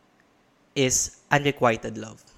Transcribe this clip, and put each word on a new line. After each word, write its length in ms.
is 500
unrequited 720
love." 240